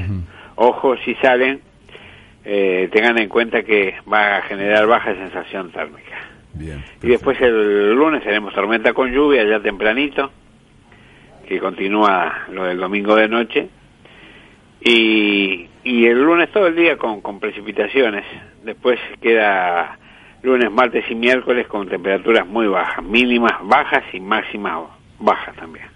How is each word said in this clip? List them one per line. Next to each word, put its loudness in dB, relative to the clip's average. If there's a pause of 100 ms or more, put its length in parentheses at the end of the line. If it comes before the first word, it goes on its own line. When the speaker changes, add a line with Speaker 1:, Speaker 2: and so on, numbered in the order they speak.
Speaker 1:
Ujú. -6 (320)
Speaker 2:
Ojo, 2
si -4
salen, 2 (840)
eh, 0
tengan 4
en 0
cuenta 0
que 0 (140)
va 2
a -4
generar 2
baja 2
sensación -10
térmica. -14 (380)
Speaker 1:
Bien, -12 (200)
Speaker 2:
Y -2
después 2
Speaker 1:
perfecto. 2
Speaker 2:
el 2
lunes 2
tenemos -2
tormenta 0
con 0
lluvia 4
ya 2
tempranito, -2 (1120)
que -4
continúa 0
lo -8
del -4
domingo 0
de 4
noche. -2 (1120)
Y, 2 (160)
y 4
el 4
lunes 2
todo 2
el -2
día 2
con, -6
con -12
precipitaciones. -2 (400)
Después -2 (220)
queda 2 (440)
lunes, 2
martes 0
y -6
miércoles 0
con -6
temperaturas 0
muy -2
bajas, -2
mínimas 2 (100)
bajas 2 (120)
y -10
máximas -6 (440)
bajas -2
también. -18 (120)